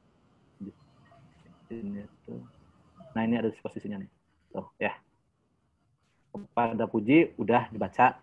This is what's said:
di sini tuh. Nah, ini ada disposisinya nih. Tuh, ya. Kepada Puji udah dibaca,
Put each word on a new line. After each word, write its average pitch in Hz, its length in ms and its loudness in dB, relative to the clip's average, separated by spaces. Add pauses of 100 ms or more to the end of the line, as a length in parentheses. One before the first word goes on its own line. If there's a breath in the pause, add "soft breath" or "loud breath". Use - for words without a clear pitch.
(600)
di 98 140 -14 (960)
sini 101 340 -8 (220)
tuh. 120 160 -12 (720)
Nah, 113 80 -2
ini 113 160 2
ada 110 120 0
disposisinya - 480 -10
nih. 98 120 -12 (400)
Tuh, - 160 -8 (120)
ya. 104 160 -2 (1400)
Kepada 113 560 -2
Puji 120 520 4
udah 113 320 2
dibaca, 110 540 2